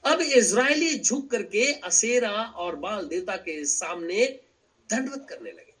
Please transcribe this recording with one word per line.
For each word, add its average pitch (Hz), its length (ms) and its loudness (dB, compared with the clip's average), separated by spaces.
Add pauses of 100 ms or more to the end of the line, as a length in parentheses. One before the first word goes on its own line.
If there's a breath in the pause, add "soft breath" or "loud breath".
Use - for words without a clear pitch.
अब 320 160 4
इजरायली 277 760 4
झुक 277 320 -2
करके 220 420 0
असेरा 226 580 2
और 202 440 -4
बाल 180 320 -6
देवता 185 300 -6
के 151 280 -8
सामने 175 600 -2 (640)
दंडवत 262 400 -4
करने 113 220 -14
लगे। - 300 -20